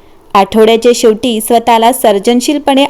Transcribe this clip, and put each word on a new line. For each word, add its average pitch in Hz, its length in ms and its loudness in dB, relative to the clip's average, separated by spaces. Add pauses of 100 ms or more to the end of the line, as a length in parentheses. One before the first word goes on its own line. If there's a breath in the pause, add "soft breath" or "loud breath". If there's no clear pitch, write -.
(360 loud breath)
आठवड्याच्या 220 600 2
शेवटी 220 460 -2
स्वतःला 233 520 0
सर्जनशीलपणे 247 960 0